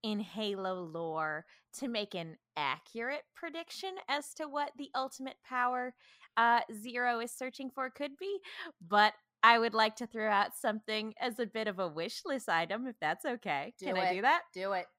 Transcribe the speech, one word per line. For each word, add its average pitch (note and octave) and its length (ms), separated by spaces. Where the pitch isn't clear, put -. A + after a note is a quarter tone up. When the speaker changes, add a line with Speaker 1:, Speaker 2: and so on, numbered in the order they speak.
Speaker 1:
in G#3+ 180
Halo F#3+ 600
lore D#3+ 640
to C4+ 100
make G#3 260
an E3 220
accurate A3+ 680
prediction E4+ 600
as C#4+ 260
to D#4 140
what C#4+ 280
the C#4 180
ultimate C4 500
power, B3 500
uh, A#3 240
Zero A#3+ 480
is A#3+ 120
searching B3+ 380
for C4 200
could C#4+ 280
be, G4 200
but G#3 340
I A#3 160
would A3+ 160
like A3 220
to A#3+ 100
throw A3 240
out G3+ 260
something G#3+ 640
as B3 180
a A#3 80
bit A3 220
of F#3 100
a F#3 100
wish E3 360
list C4+ 240
item, F#3+ 380
if A#3+ 140
that's D#3 240
okay. G#3 540
Speaker 2:
Do F#3 80
Speaker 1:
Can F#3+ 100
I F#3 100
Speaker 2:
it. F3+ 80
Speaker 1:
do F#3+ 80
that? D#4 200
Speaker 2:
Do F#3+ 200
it. F3+ 140